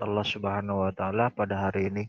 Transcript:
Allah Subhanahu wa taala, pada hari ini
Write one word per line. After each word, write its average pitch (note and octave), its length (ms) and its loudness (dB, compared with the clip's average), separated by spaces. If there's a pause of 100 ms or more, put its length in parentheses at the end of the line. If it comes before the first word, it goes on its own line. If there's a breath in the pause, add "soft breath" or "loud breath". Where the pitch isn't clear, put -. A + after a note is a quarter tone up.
Allah G#2 160 2
Subhanahu G2+ 640 0
wa F#2+ 80 0
taala, G3 400 2
pada - 400 0
hari F#3+ 160 0
ini G#2 200 -4